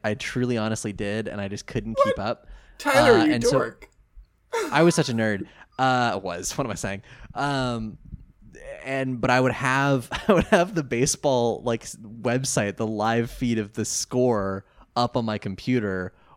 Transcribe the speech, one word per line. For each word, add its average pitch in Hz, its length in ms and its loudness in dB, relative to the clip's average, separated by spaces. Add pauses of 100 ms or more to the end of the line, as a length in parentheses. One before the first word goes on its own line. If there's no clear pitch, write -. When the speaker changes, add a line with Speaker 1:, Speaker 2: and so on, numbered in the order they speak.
Speaker 1:
I 107 120 -2
truly, 123 420 -2
honestly 110 360 -2
did, 104 360 -6
and 104 120 -8
I 98 80 -6
just 101 180 -10
couldn't 110 320 -6
Speaker 2:
What? 554 80 6
Speaker 1:
keep 539 120 0
up. 104 280 -4 (320)
Speaker 2:
Tyler, 262 400 6
Speaker 1:
Uh, 160 60 4
Speaker 2:
you 151 80 4
Speaker 1:
and - 120 0
so 240 80 4
Speaker 2:
dork. 117 360 -2 (840)
Speaker 1:
I 151 100 4
was 170 120 6
such 156 140 0
a 131 40 -2
nerd. 110 340 0 (320)
Uh, 123 440 2
was. 90 360 -6
What 143 80 -2
am 113 40 -6
I 95 60 -6
saying? 98 260 -8 (320)
Um, 127 640 -2 (840)
and, 131 360 -2
but 123 100 2
I 123 100 6
would 127 120 4
have, 135 560 0 (100)
<laughs> - 100 -2
I 220 40 6
would - 120 6
have 190 300 4
the 160 100 0
baseball, 120 800 2
like, 117 180 -2
s-, - 140 -14
website, 113 800 -2
the 113 100 -2
live 113 440 0
feed 117 280 -2
of 104 160 -4
the 110 100 -4
score 104 800 0 (320)
up 120 200 0
on 120 80 0
my 107 140 -4
computer 98 760 -2 (220)